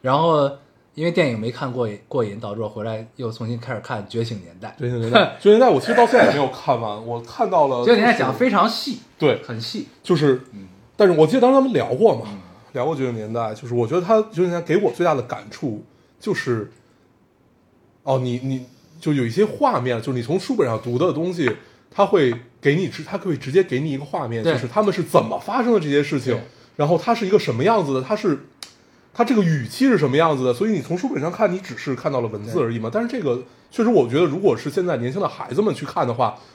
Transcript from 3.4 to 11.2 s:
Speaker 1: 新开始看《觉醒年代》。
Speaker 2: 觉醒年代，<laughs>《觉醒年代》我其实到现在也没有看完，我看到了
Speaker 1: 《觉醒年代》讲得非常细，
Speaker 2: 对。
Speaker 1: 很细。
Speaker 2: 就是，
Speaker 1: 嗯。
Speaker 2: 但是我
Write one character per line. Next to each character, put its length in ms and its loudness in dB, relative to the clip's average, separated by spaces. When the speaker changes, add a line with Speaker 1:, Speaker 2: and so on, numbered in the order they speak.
Speaker 1:
新 120 -6
开 160 -8
始 60 -6
看 260 -8
《觉 160 -4
醒 200 -8
年 180 -20
代》。 180 -16
Speaker 2:
觉 120 -4
醒 100 -4
年 100 -2
代， 100 -2
<laughs> 100 -20
《觉 20 -4
醒 80 6
年 80 4
代》 100 4
我 100 0
其 60 -8
实 80 -2
到 120 4
现 140 4
在 60 4
也 60 2
没 40 0
有 120 0
看 300 -4
完， 280 -8
我 160 -8
看 260 -4
到 200 2
了 80 -2
Speaker 1:
《觉 80 6
醒 80 2
年 60 4
代》 100 4
讲 120 0
得 80 -4
非 120 2
常 180 4
细， 320 -8
Speaker 2:
对。 240 2
Speaker 1:
很 160 -8
细。 300 -8
Speaker 2:
就 120 2
是， 280 2
Speaker 1:
嗯。 160 -18
Speaker 2:
但 140 6
是 100 4
我 80 8